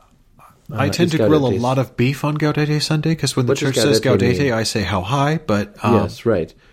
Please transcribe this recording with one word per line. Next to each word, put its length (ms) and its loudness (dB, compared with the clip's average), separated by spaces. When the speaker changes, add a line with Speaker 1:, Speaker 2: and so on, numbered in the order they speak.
Speaker 1:
I 140 -2
Speaker 2:
Uh, 40 0
Speaker 1:
tend 220 0
Speaker 2:
it's 80 0
Speaker 1:
to 80 4
grill 180 4
a 40 2
Speaker 2:
Gaudete's 120 0
Speaker 1:
lot 160 0
of 160 -2
beef 300 0
on 140 -2
Gaudete 420 0
Sunday, 340 0
'cause 220 -4
when 80 0
the 60 0
Speaker 2:
What 80 2
does 160 -2
Speaker 1:
church 100 2
says 160 4
Speaker 2:
Gaudete 220 2
mean? 140 2
Speaker 1:
Gaudete, 180 0
I 80 0
say, 180 -2
"How 220 -2
high?" 440 -2
But, 360 -2
um, 120 2
Speaker 2:
Yes, 200 -10
right. 300 -2